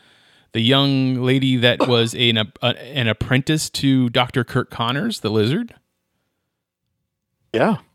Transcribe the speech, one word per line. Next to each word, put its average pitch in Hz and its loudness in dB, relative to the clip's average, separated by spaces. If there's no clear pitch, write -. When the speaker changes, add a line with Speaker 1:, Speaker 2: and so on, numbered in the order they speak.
Speaker 1:
the 113 -2
young 131 2
lady 131 0
that 120 2
<coughs> - 0
was 117 2
an, 117 2
a, 107 -6
an 120 -4
apprentice 131 -2
to 131 2
Doctor 123 0
Kirk - -4
Connors, 139 -4
the 104 -4
Lizard. 123 0
Speaker 2:
Yeah. 165 2